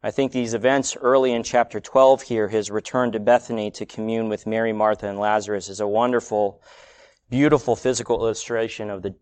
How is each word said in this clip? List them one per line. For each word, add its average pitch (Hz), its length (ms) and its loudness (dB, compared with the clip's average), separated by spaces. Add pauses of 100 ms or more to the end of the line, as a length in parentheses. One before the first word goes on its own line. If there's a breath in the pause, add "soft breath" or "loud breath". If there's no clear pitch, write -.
I 113 80 -4
think 135 220 -2
these 120 200 -2
events 127 440 0
early 131 340 2
in 117 120 -2
chapter 117 360 0
twelve 131 420 6
here, 107 280 -2
his 104 200 -2
return 110 440 -2
to 110 80 -4
Bethany 110 500 0
to - 140 -12
commune 113 420 -4
with 107 180 -6
Mary, 110 280 -2
Martha, 107 340 0
and 101 100 -6
Lazarus, 104 520 -2
is 98 100 -14
a 104 80 -2
wonderful, 107 760 -2 (680 soft breath)
beautiful 131 480 2
physical 117 480 -2
illustration 113 640 -4
of 98 120 -10
the 95 200 -8